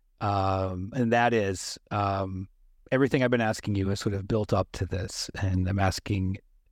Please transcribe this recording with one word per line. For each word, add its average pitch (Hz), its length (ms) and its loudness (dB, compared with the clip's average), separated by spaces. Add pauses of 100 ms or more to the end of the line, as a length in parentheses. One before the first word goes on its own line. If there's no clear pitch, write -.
(220)
um, 95 760 -2
and 120 180 2
that 120 200 4
is, 98 440 -2 (140)
um, 98 560 -2 (440)
everything 131 320 4
I've 120 80 4
been 123 100 4
asking 107 340 0
you 98 160 0
is 98 80 -2
sort 104 160 -2
of 98 120 -6
built 107 260 0
up 95 200 0
to - 120 -4
this, - 440 -6 (120)
and 92 260 0
I'm 98 120 0
asking 95 580 0 (340)